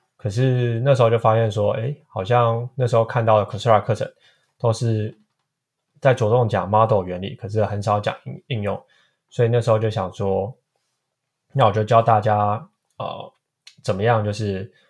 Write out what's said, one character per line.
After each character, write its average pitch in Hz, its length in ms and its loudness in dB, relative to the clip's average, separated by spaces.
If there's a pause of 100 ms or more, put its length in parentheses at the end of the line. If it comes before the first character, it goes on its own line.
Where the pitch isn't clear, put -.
(160)
可 107 140 -6
是 123 540 0
那 139 100 4
时 123 80 2
候 113 80 6
就 117 80 4
发 110 160 2
现 113 160 2
说， 104 220 0
诶， 135 340 -6
好 - 160 -8
像 117 540 0
那 127 100 0
时 110 80 -2
候 113 100 4
看 113 220 -2
到 107 180 4
的 - 60 -10
Coursera 113 320 2
课 113 120 -2
程 - 140 -6 (500)
都 117 140 0
是 110 460 -4 (840)
在 127 140 4
着 107 160 0
重 120 180 2
讲 92 180 -2
model 107 380 2
原 90 160 -8
理， 95 140 -10
可 - 120 -14
是 104 180 -2
很 101 180 -4
少 104 180 0
讲 - 240 -4
应-， - 180 -14 (140)
应 104 60 -4
用， 98 200 -6 (460)
所 - 160 -2
以 113 40 4
那 117 120 2
时 113 100 0
候 110 80 4
就 107 120 -2
想 95 240 -6
说， 98 420 -4 (960)
那 131 140 2
我 101 60 2
就 107 120 0
教 113 160 4
大 113 200 4
家， 104 480 -2 (300)
呃， - 340 -12 (500)
怎 101 140 -2
么 98 60 -4
样 113 200 2
就 104 100 -2
是 98 380 -6 (200)